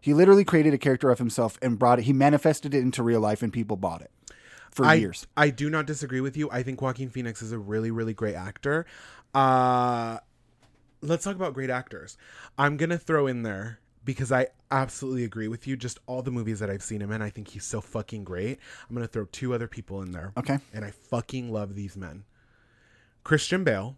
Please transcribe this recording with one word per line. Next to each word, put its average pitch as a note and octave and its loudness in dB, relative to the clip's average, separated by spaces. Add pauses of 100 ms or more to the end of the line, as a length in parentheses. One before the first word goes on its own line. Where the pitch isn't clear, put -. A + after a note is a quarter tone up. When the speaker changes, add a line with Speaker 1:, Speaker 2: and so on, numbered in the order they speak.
Speaker 1:
He D3 4
literally F#3+ 10
created D#3 6
a C3+ 2
character C3 4
of A#2+ 6
himself A#2 0
and A#2+ 0
brought B2 6
it, A2+ -2
he C3+ 2
manifested C#3+ 4
it C#3 4
into B2+ 0
real A#2 4
life G#2+ 0
and A2+ -2
people A2 -2
bought E2+ -4
it - -20 (580)
for C3+ 0
Speaker 2:
I, D#3 8
Speaker 1:
years. G2 -2 (120)
Speaker 2:
I D3+ 4
do C#3 -4
not D3+ -2
disagree C#3 -6
with C3+ -4
you. D3+ -4
I B2+ -4
think C3 -8
Joaquin B2+ -6
Phoenix A#2 -8
is A2 -10
a A#2 -6
really, G#2+ -4
really A2+ -4
great G#2 -4
actor. C#3+ -4 (480)
Uh, B2 2 (840)
let's D#3+ -2
talk G3 -6
about F3 -4
great C3 -6
actors. B2 -8 (400)
I'm C#3+ 2
gonna E3 0
throw D3+ 2
in B2 -2
there, A2 -8 (240)
because B2+ -4
I C3 2 (240)
absolutely C3 -2
agree A2 -6
with A#2 -8
you, C3+ -4
just A#2+ -10
all B2+ -6
the B2+ -4
movies A2+ -4
that G#2 -4
I've G2 -6
seen G#2+ -8
him G2+ -6
in, A2 -4
I G#2 -4
think G#2 -14
he's - -16
so A2 -6
fucking G#2+ -8
great. F#2 -6 (300)
I'm A#2 -10
gonna A#2 -6
throw G#2+ -6
two B2 -6
other A#2 -4
people G2 -12
in F#2 -10
there. F2+ -10
Speaker 1:
Okay. C3+ -2 (140)
Speaker 2:
And G#2+ -10
I G#2 -12
fucking B2 -8
love G2+ -6
these G2+ -10
men. F#2 -14 (1000)
Christian F3+ 0
Bale. A#2 -2